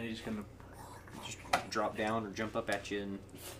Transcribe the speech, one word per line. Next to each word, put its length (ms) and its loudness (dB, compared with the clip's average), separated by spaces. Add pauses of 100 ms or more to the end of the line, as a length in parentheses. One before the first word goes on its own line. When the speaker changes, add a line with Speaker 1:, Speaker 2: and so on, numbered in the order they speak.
Speaker 1:
they 80 0
just 140 -4
kinda 180 0 (840)
Speaker 2:
Just 140 -6 (320)
drop 260 4
down 280 6
or 60 -2
jump 260 0
up 140 2
at 200 2
you 120 4
and 160 -2 (420)